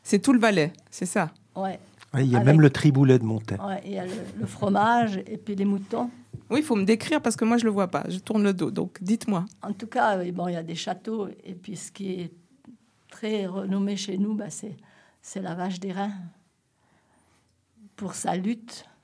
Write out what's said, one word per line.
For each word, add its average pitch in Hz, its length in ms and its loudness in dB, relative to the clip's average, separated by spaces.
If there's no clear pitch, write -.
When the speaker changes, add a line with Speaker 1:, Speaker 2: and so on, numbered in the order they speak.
Speaker 1:
C'est - 180 2
tout 269 140 4
le 247 60 6
Valais, 190 340 4
c'est - 160 -6
ça ? 175 260 -2
Speaker 2:
Ouais. 190 240 -6
Speaker 3:
Oui, 135 120 2
il 131 60 2
y 123 40 4
a 120 40 6
Speaker 2:
Avec 117 80 6
Speaker 3:
même 156 140 10
le 147 80 12
triboulet 135 500 6
de 110 40 0
Montet. 110 380 -4
Speaker 2:
Ouais, 196 240 -6
il 190 60 -10
y 190 80 -6
a 180 60 -8
le, 185 60 -10
le 233 60 -2
fromage 208 720 2
et 214 100 -10
puis 208 180 -8
les 196 80 -2
moutons. 202 460 -2
Speaker 1:
Oui, 233 100 2
il 302 60 0
faut 247 100 0
me 196 80 2
décrire 226 380 2
parce 226 160 -2
que 226 80 0
moi, 233 120 4
je 226 60 2
le 226 80 2
vois 196 160 0
pas. 143 220 -4
Je 180 80 -6
tourne 214 260 0
le 202 100 4
dos, 180 160 -2
donc - 320 -6
dites-moi. 190 440 -2
Speaker 2:
En 202 100 -8
tout 202 160 -10
cas, 226 300 0
euh, 180 160 -4
bon, 175 160 -4
il 175 40 -4
y 170 40 -4
a 165 60 -8
des 165 120 -8
châteaux. 190 540 -6
Et 190 100 -14
puis, 175 220 -14
ce - 120 -14
qui 196 220 -10
est 180 220 -8
très 214 360 -4
renommé 196 500 -2
chez 190 220 -6
nous, 208 160 -2
ben, 208 160 -6
c'est, - 260 -12
c'est - 200 -12
la 170 140 -8
vache 180 240 -6
des 185 140 -8
reins 202 180 -6
pour 190 200 -10
sa - 200 -4
lutte 214 500 -6